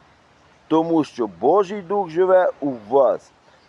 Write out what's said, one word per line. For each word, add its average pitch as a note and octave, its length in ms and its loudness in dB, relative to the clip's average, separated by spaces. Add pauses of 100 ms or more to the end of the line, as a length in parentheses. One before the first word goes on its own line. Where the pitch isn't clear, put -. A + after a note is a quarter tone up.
(680)
тому D#3+ 360 0
що A#2 240 -6
Божий E3+ 540 0
Дух F#3 280 -6
живе F3+ 500 2
у D3 120 -4 (180)
вас. A#2+ 420 2 (380)